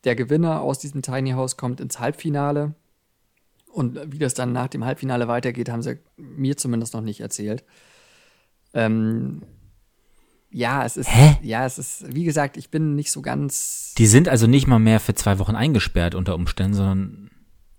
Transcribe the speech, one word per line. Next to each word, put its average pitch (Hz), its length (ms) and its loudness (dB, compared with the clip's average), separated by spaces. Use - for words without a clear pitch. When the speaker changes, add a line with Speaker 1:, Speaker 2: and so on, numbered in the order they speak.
Speaker 1:
Der 120 120 0
Gewinner 151 460 0
aus 139 160 -4
diesem 143 240 -10
Tiny 131 300 -4
House 127 260 -4
kommt 127 240 -6
ins 131 180 -10
Halbfinale. 147 760 -4
Und 143 400 -6
wie 147 80 -12
das 131 140 -2
dann 123 180 -4
nach 123 160 -4
dem - 180 -6
Halbfinale 127 420 -4
weitergeht, 120 420 -4
haben 117 120 -6
sie 120 180 -8
mir 139 400 -4
zumindest 117 360 -4
noch 110 80 -6
nicht 107 200 -8
erzählt. 104 420 -8
Ähm, 113 680 -2
ja, 123 340 -2
es 117 120 -8
ist, 143 100 -6
Speaker 2:
Hä? 143 360 10
Speaker 1:
ja, 113 220 -2
es 127 120 -6
ist, 135 380 -12
wie 165 80 -2
gesagt, 147 340 -2
ich 143 140 -16
bin 156 240 -2
nicht 147 160 -4
so 147 100 -8
ganz - 760 -6
Speaker 2:
Die 113 100 6
sind 131 200 8
also 117 200 4
nicht 135 180 6
mal 123 140 6
mehr 110 200 6
für - 140 -2
zwei 101 240 0
Wochen 104 180 0
eingesperrt 107 600 0
unter 92 180 -2
Umständen, 92 400 -2
sondern 98 560 -2